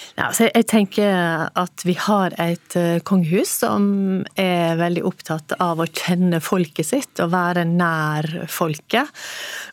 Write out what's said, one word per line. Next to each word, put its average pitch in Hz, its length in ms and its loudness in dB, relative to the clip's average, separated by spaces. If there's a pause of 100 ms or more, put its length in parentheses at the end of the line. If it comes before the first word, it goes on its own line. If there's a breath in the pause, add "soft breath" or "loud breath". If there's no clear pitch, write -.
(160 loud breath)
Ja, - 120 -2
altså, - 180 2
jeg, - 80 2
jeg 233 160 4
tenker 190 880 2
at 180 240 -4
vi 180 160 0
har 196 400 0
et, 170 400 -4
eh, 170 220 2
kongehus 185 500 2 (140)
som 202 600 0 (140)
er 175 400 2
veldig 170 240 0
opptatt 160 560 -6
av 170 240 0
å 165 80 -2
kjenne 175 480 0
folket 170 480 -2
sitt - 320 -4
og 175 140 0
være 175 340 0
nær 160 800 0
folket. 180 640 -2 (640 loud breath)